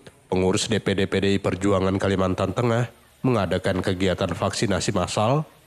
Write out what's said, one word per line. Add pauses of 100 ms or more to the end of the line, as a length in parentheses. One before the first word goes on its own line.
(260)
pengurus
D
P
D
P
D
I
Perjuangan
Kalimantan
Tengah (320)
mengadakan
kegiatan
vaksinasi
massal (200)